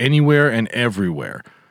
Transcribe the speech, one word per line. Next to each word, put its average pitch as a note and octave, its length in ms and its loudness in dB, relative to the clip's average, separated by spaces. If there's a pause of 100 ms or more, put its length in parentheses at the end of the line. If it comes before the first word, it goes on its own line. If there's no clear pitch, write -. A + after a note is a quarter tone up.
anywhere D3 500 2
and A2+ 180 -2
everywhere. F#2 720 -4 (280)